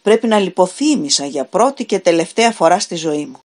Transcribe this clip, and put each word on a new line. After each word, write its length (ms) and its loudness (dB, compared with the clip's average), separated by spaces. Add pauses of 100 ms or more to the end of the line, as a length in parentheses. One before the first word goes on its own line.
πρέπει 260 2
να 120 2
λιποθύμησα 840 0
για 200 -6
πρώτη 400 -2
και 140 -2
τελευταία 520 2
φορά 280 0
στη 160 -8
ζωή 300 -4
μου. 140 -20 (180)